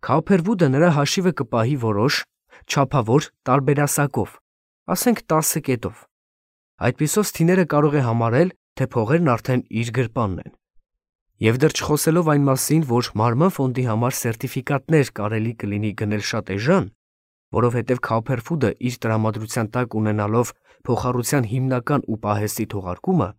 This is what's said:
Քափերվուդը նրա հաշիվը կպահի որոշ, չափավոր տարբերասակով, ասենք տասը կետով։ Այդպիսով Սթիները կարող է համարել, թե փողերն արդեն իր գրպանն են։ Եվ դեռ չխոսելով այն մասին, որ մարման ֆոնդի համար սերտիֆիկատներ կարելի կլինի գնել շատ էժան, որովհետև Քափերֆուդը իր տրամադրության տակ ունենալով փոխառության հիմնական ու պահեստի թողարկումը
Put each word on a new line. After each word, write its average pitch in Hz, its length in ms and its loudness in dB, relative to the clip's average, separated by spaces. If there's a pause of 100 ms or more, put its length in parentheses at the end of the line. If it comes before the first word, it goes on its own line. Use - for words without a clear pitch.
Քափերվուդը 175 640 2
նրա 147 220 4
հաշիվը 156 420 0
կպահի 123 440 0
որոշ, 113 380 0 (480)
չափավոր 135 760 0
տարբերասակով, 139 960 0 (520)
ասենք 185 340 2
տասը 156 400 0
կետով։ - 420 -4 (760)
Այդպիսով 151 440 0
Սթիները 180 400 2
կարող 147 320 2
է 147 60 4
համարել, 117 480 2 (220)
թե 131 140 -2
փողերն 139 440 2
արդեն 127 300 0 (100)
իր 117 200 -4
գրպանն 113 520 -2
են։ - 100 -18 (880)
Եվ 110 160 4
դեռ 151 160 2
չխոսելով 160 560 0
այն 147 160 4
մասին, 139 400 2
որ 120 280 0
մարման 120 420 2
ֆոնդի 131 320 -2
համար 117 300 0
սերտիֆիկատներ 135 960 -2
կարելի 110 420 -2
կլինի 104 380 -4
գնել 104 300 -4
շատ 104 300 -6
էժան, 110 380 0 (640)
որովհետև 120 520 -2
Քափերֆուդը 117 720 -2
իր 123 240 -6
տրամադրության 110 720 -2
տակ 123 240 -4
ունենալով 107 560 0 (320)
փոխառության 123 640 -2
հիմնական 127 580 -2
ու 107 140 -4
պահեստի 104 460 -2
թողարկումը 98 720 -2